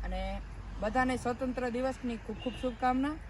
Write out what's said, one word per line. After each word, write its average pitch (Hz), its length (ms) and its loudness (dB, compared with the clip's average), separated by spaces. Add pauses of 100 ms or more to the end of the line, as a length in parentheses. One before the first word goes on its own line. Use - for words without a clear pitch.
અને 190 380 -2 (380)
બધાને 254 380 4
સ્વતંત્ર 247 540 0
દિવસની 254 460 0
ખૂબ 214 200 -6
ખૂબ 240 160 -2
શુભકામના. 254 640 2 (140)